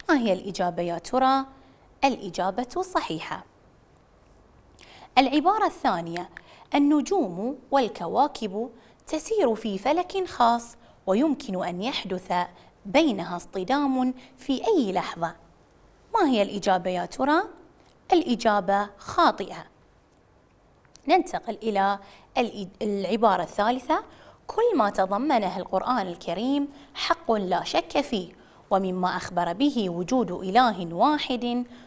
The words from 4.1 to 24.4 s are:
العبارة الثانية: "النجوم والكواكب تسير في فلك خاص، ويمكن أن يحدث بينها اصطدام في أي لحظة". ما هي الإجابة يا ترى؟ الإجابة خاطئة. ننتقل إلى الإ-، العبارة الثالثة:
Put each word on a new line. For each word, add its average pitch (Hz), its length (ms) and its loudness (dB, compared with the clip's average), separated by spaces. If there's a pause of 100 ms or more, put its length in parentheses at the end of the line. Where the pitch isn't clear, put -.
العبارة 302 480 4
الثانية: 175 640 -2 (460)
"النجوم 285 840 2 (140)
والكواكب 226 1000 0 (380)
تسير 311 480 0
في 202 220 -4
فلك 349 500 -2
خاص، 233 480 0 (320)
ويمكن 202 560 0
أن 180 180 -6
يحدث 190 520 -6 (520)
بينها 190 520 2
اصطدام 254 760 0 (240)
في - 300 -4
أي 285 240 2
لحظة". 165 520 -4 (680)
ما 370 160 4
هي 220 120 4
الإجابة 190 480 0
يا 180 160 -2
ترى؟ 262 380 2 (680)
الإجابة 208 840 2
خاطئة. - 680 2 (1400)
ننتقل 294 560 0
إلى 202 360 0 (380)
الإ-، 202 300 -2 (140)
العبارة 202 640 0
الثالثة: 254 600 -2 (440)